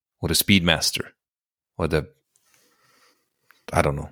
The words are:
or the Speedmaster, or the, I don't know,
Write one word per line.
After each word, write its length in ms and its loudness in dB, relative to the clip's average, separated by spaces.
or 80 -6
the 80 -2
Speedmaster, 760 2
or 100 -4
the, 220 -2
I 100 2
don't 140 0
know, 160 -10